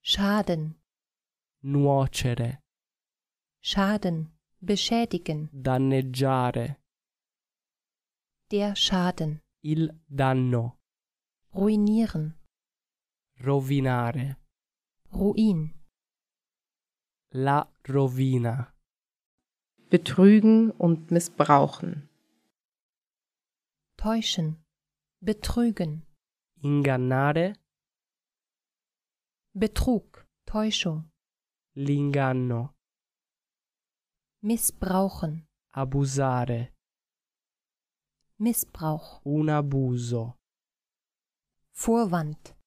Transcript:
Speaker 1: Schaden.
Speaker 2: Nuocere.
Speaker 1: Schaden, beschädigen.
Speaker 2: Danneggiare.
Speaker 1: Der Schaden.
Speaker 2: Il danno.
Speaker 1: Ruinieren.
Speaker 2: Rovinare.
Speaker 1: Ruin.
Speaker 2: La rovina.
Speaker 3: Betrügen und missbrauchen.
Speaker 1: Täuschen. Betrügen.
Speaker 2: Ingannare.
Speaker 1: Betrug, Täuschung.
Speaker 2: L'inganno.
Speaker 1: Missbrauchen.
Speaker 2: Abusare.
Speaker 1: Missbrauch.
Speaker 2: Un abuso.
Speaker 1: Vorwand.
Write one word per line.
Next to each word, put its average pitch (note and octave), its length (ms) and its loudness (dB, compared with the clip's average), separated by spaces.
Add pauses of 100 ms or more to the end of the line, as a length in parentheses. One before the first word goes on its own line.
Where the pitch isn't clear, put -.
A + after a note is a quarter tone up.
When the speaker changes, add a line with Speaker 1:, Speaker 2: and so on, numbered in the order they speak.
Speaker 1:
Schaden. G3 760 0 (840)
Speaker 2:
Nuocere. C3+ 960 0 (1040)
Speaker 1:
Schaden, F#3+ 760 -2 (220)
beschädigen. F#3 920 -4
Speaker 2:
Danneggiare. C3 1300 -2 (1700)
Speaker 1:
Der G3+ 240 -2
Schaden. F3 680 -2 (220)
Speaker 2:
Il D#3+ 440 -2
danno. C3 720 0 (720)
Speaker 1:
Ruinieren. G#3 880 0 (1040)
Speaker 2:
Rovinare. C3 960 0 (760)
Speaker 1:
Ruin. G3+ 500 2 (1700)
Speaker 2:
La C3+ 400 0 (160)
rovina. C3 840 0 (1160)
Speaker 3:
Betrügen G#3+ 800 6
und E3 400 0
missbrauchen. D3 1000 2 (1900)
Speaker 1:
Täuschen. G#3 680 -4 (600)
Betrügen. G#3 800 -2 (580)
Speaker 2:
Ingannare. C#3+ 960 0 (2000)
Speaker 1:
Betrug, - 760 -2 (180)
Täuschung. G#3 640 -4 (680)
Speaker 2:
L'inganno. C#3 1000 -2 (1700)
Speaker 1:
Missbrauchen. F#3+ 1040 -2 (260)
Speaker 2:
Abusare. C3 1000 -2 (1600)
Speaker 1:
Missbrauch. - 880 -4
Speaker 2:
Un D3+ 240 0
abuso. B2 880 -2 (1300)
Speaker 1:
Vorwand. F3+ 840 -2 (120)